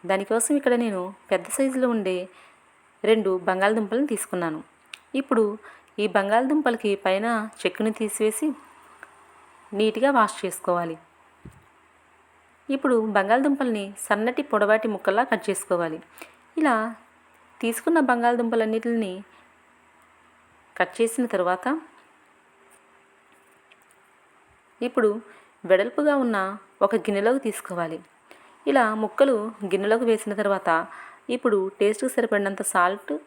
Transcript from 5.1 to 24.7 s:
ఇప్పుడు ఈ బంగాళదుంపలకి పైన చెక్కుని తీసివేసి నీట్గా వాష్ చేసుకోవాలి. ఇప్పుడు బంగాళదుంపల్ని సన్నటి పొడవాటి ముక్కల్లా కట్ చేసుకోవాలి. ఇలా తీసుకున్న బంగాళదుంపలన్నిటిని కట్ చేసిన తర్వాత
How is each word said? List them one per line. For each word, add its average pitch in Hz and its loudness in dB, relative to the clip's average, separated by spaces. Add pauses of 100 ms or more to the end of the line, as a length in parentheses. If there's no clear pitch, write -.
ఇప్పుడు 226 2 (560)
ఈ 214 0 (120)
బంగాళదుంపలకి 233 2 (120)
పైన 202 0 (340)
చెక్కుని 214 -2
తీసివేసి 214 -2 (1300)
నీట్గా 220 2
వాష్ 208 0
చేసుకోవాలి. 175 -4 (1800)
ఇప్పుడు 269 2 (180)
బంగాళదుంపల్ని 240 2 (200)
సన్నటి 226 0
పొడవాటి 214 2
ముక్కల్లా 202 0
కట్ 220 0
చేసుకోవాలి. 170 -2 (640)
ఇలా 285 4 (880)
తీసుకున్న 233 0 (120)
బంగాళదుంపలన్నిటిని 233 0 (1700)
కట్ - -2
చేసిన 233 0
తర్వాత 185 -2 (3250)